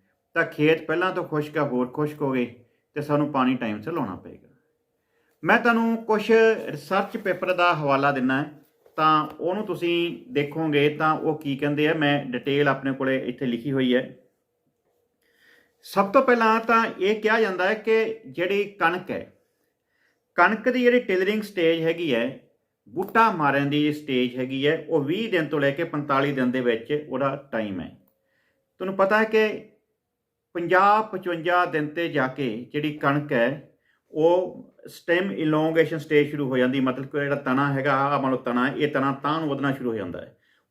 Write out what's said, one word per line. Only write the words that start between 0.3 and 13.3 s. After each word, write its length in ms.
ਤਾਂ 120
ਖੇਤ 400
ਪਹਿਲਾਂ 260
ਤੋਂ 120
ਖੁਸ਼ਕ 340
ਹੈ, 40
ਹੋਰ 260
ਖੁਸ਼ਕ 340
ਹੋ 100
ਗਏ, 320
ਤੇ 80
ਸਾਨੂੰ 300
ਪਾਣੀ 240
ਟਾਈਮ 260
ਸਿਰ 120
ਲਾਉਣਾ 220
ਪਏਗਾ। 320
ਮੈਂ 160
ਤੁਹਾਨੂੰ 460
ਕੁਛ 260
ਰਿਸਰਚ 520
ਪੇਪਰ 360
ਦਾ 200
ਹਵਾਲਾ 380
ਦਿੰਦਾ 300
ਹੈ, 200
ਤਾਂ 320
ਉਹਨੂੰ 260
ਤੁਸੀਂ 600
ਦੇਖੋਗੇ 640
ਤਾਂ 240
ਉਹ 260
ਕੀ 180
ਕਹਿੰਦੇ 300
ਆ, 60
ਮੈਂ 320
ਡਿਟੇਲ 420
ਆਪਣੇ 260
ਕੋਲੇ 340
ਇੱਥੇ 180